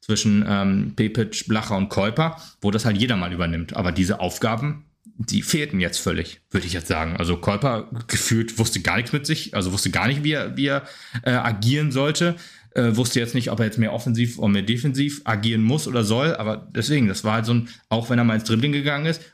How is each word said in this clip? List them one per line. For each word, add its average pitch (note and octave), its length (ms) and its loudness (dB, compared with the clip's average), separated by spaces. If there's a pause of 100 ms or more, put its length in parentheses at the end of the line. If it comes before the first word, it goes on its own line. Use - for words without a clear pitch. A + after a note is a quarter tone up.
zwischen, G#2 460 4
ähm, G2+ 480 2
Pepic, A2 520 -2
Blacher G#2+ 300 0
und G2 120 0
Kuiper, A2 480 0 (240)
wo G2+ 100 2
das G#2+ 140 0
halt G#2 120 2
jeder A#2+ 180 2
mal F2 160 -2
übernimmt. E2+ 440 -2
Aber F2+ 180 0
diese F#2 260 0
Aufgaben, A#2 640 -2 (320)
die - 240 -2
fehlten C#3+ 380 -2
jetzt E2+ 200 -2
völlig, E2+ 500 -4
würde F2 180 -2
ich E2+ 60 -4
jetzt E2 140 -6
sagen. E2 280 -2
Also E2+ 220 0
Kuiper G#2+ 520 0 (180)
gefühlt A2+ 500 0
wusste A2 240 0
gar F2 160 0
nichts A#2+ 160 -2
mit C#3+ 120 -2
sich, D3+ 300 -4
also F#2 160 0
wusste G2 200 -2
gar F#2+ 160 0
nicht, C#3 160 0
wie D3+ 100 0
er, B2+ 240 -4
wie C3+ 100 0
er, C#3 160 -2 (400)
äh, B2+ 80 2
agieren B2 600 2
sollte. D#3 420 2 (380)
Äh, A#2 220 2
wusste A#2+ 240 2
jetzt A#2 160 -2
nicht, A#2+ 160 0
ob A2 80 0
er A2+ 60 4
jetzt G2+ 120 -2
mehr A2 160 2
offensiv A#2 460 0
oder A2 80 2
mehr G2+ 140 4
defensiv C3+ 640 0
agieren A2 360 2
muss C3 280 2
oder A#2+ 160 2
soll, C3 320 2
aber G#2+ 360 -6
deswegen, B2+ 360 2
das F#2+ 160 -4
war G#2+ 80 2
halt A2+ 120 0
so A#2+ 80 2
ein, A#2 160 0 (200)
auch A#2 200 0
wenn B2 80 4
er A#2+ 60 4
mal A2+ 120 4
ins G#2+ 100 -2
Dribbling A#2 260 2
gegangen C#3+ 340 -2
ist, E3 160 -2 (120)